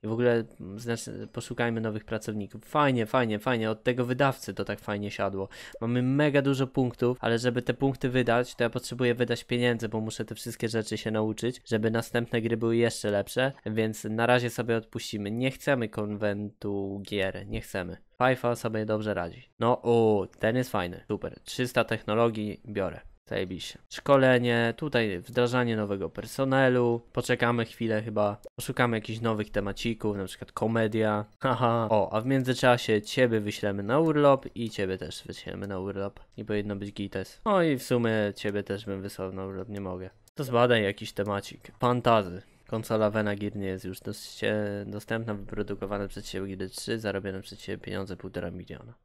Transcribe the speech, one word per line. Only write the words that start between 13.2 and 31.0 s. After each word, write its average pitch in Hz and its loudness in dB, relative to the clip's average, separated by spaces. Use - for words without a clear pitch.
więc 107 -2
na 110 0
razie 123 4
sobie 117 0
odpuścimy. 107 -4
Nie 123 0
chcemy 127 0
konwentu 101 -4
gier, 95 -4
nie 110 -4
chcemy. 90 -6
FIFA 123 2
sobie 110 -2
dobrze 107 0
radzi. 92 -6
No, 117 2
o, 110 4
ten 113 2
jest 127 0
fajny, 90 -2
super. - -6
Trzysta 123 0
technologii 107 0
biorę. 98 -2
Zajebiście. 95 -6
Szkolenie, 123 4
tutaj 117 0
wdrażanie 120 2
nowego 101 -2
personelu. 127 2
Poczekamy 120 2
chwilę 110 -2
chyba. 104 0
Poszukamy 120 0
jakichś 110 -4
nowych 110 0
temacików, 104 -2
na 98 -4
przykład - -12
komedia. 110 2